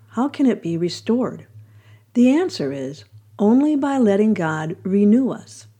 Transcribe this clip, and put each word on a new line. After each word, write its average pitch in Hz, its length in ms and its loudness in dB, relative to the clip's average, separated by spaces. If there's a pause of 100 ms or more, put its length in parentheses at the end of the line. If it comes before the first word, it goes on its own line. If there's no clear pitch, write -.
how 254 200 -4
can 285 160 -4
it 240 180 0
be 165 140 -4
restored? 180 680 -4 (680)
The 247 160 4
answer 277 420 0
is 139 360 -10 (320)
only 269 380 2
by 277 200 -2
letting 214 380 2
God 160 480 -4
renew 208 480 2
us. - 380 -14 (120)